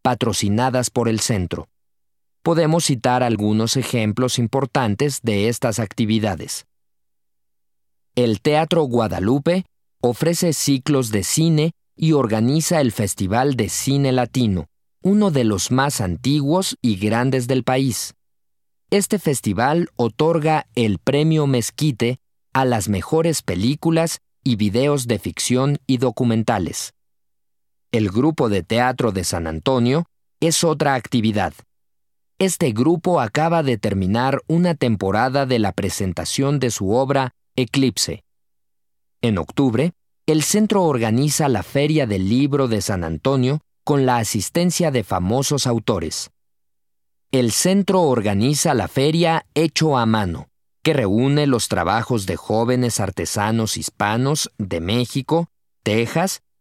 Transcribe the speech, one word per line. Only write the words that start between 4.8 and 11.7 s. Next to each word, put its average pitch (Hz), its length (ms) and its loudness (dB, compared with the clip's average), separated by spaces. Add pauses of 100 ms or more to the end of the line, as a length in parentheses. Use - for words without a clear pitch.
de 104 260 0
estas 117 300 -2
actividades. 107 880 -2 (1500)
El 113 260 0
Teatro 156 420 2
Guadalupe 120 840 0 (380)
ofrece 160 500 0
ciclos 135 580 0
de 104 120 0
cine 160 500 0 (240)